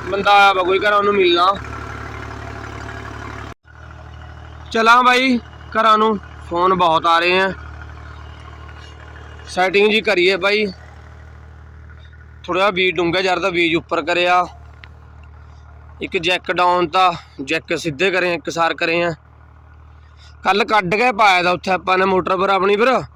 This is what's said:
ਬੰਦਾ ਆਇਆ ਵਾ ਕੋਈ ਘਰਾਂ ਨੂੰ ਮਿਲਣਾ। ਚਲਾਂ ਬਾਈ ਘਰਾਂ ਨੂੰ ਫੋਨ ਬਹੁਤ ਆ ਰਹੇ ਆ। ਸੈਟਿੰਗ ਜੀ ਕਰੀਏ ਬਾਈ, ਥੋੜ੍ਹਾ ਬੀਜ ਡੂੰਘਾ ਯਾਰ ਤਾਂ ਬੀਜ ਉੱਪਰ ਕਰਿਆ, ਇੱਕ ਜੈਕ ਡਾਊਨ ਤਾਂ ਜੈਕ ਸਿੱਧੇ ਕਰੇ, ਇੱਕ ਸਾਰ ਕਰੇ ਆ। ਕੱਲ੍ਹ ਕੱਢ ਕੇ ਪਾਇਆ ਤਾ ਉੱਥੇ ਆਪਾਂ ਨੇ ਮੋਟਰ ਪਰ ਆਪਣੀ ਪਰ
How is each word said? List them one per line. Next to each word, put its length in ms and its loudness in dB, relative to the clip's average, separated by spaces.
ਬੰਦਾ 300 0
ਆਇਆ 200 6
ਵਾ 100 0
ਕੋਈ 160 2
ਘਰਾਂ 240 2
ਨੂੰ 100 2
ਮਿਲਣਾ। 320 2
ਚਲਾਂ 320 6
ਬਾਈ 340 4
ਘਰਾਂ 220 4
ਨੂੰ 200 2
ਫੋਨ 260 2
ਬਹੁਤ 300 2
ਆ 140 4
ਰਹੇ 220 2
ਆ। 100 0
ਸੈਟਿੰਗ 440 2
ਜੀ 100 2
ਕਰੀਏ 360 2
ਬਾਈ, 280 0
ਥੋੜ੍ਹਾ 280 0
ਬੀਜ 240 0
ਡੂੰਘਾ 240 0
ਯਾਰ 200 0
ਤਾਂ 120 -2
ਬੀਜ 240 0
ਉੱਪਰ 260 -2
ਕਰਿਆ, 440 2
ਇੱਕ 160 -6
ਜੈਕ 340 -2
ਡਾਊਨ 380 2
ਤਾਂ 220 4
ਜੈਕ 360 -4
ਸਿੱਧੇ 340 -2
ਕਰੇ, 220 0
ਇੱਕ 160 -6
ਸਾਰ 240 0
ਕਰੇ 300 -2
ਆ। 100 -2
ਕੱਲ੍ਹ 220 2
ਕੱਢ 300 0
ਕੇ 180 2
ਪਾਇਆ 300 4
ਤਾ 80 2
ਉੱਥੇ 200 -2
ਆਪਾਂ 260 0
ਨੇ 100 2
ਮੋਟਰ 300 0
ਪਰ 120 0
ਆਪਣੀ 280 2
ਪਰ 240 2